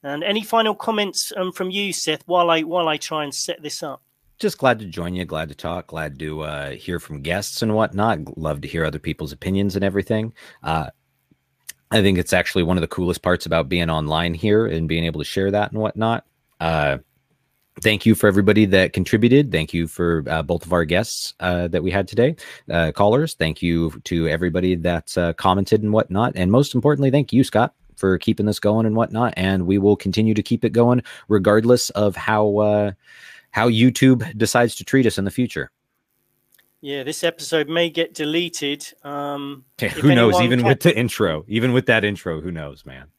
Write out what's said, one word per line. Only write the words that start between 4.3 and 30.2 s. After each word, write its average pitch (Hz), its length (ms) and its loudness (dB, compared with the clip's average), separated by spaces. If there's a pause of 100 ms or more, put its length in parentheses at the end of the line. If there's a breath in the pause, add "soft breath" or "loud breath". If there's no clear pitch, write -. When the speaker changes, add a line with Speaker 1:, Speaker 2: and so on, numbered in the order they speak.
Speaker 2:
Just 208 180 -4
glad 123 220 2
to 107 80 -12
join 87 300 -8
you, 90 80 -4
glad 80 240 -6
to 69 80 -16
talk, 87 320 -8
glad 78 320 -8
to, 78 220 -8
uh, 73 280 -8
hear 85 300 -8
from 73 200 -14
guests 87 420 -4
and 110 120 0
whatnot. 107 640 0
Love 76 220 -4
to 71 80 -10
hear 82 160 -2
other 76 160 -4
people's 78 320 -8
opinions 95 420 -2
and 98 100 0
everything. 107 480 -2 (300 loud breath)
Uh, 80 280 -4 (1000)
I 110 120 4
think 95 140 4
it's 87 160 0
actually 90 300 2
one 87 140 2
of 85 60 0
the 80 40 -2
coolest 90 360 -4
parts 90 220 0
about 82 240 -2
being 85 220 0
online 80 440 -2
here 107 320 2
and 82 220 -2
being 82 160 -2
able 76 160 -4
to 71 40 -6
share 98 260 -2
that 104 220 -2
and 107 80 -6
whatnot. 110 440 -2 (360)
Uh, 76 380 0 (840)
thank 107 260 2
you 110 80 8
for 107 140 4
everybody 101 380 6
that 92 260 4
contributed. 120 580 4
Thank 80 240 -2
you 85 140 -2
for, 85 400 -2
uh, 80 160 -2
both 85 200 -4
of 82 80 -4
our 85 120 2
guests, 87 560 -2
uh, 87 280 -2
that 82 140 -2
we 90 80 -2
had 95 160 0
today, 127 300 0 (340 loud breath)
uh, 82 220 0
callers. 123 420 2
Thank 80 280 -2
you 82 280 0 (140)
to 82 240 -2
everybody 90 480 0
that, 85 420 -4
uh, 85 140 0
commented 98 500 2
and 104 100 -2
whatnot. 110 440 0
And 92 160 2
most 139 240 2
importantly, 139 340 2
thank 139 220 0
you, 127 100 4
Scott, - 320 0 (220)
for 95 220 2
keeping 104 280 0
this - 140 -2
going 107 260 2
and 107 80 0
whatnot. 113 420 -2
And 92 300 0
we 98 120 2
will 101 180 4
continue 107 380 0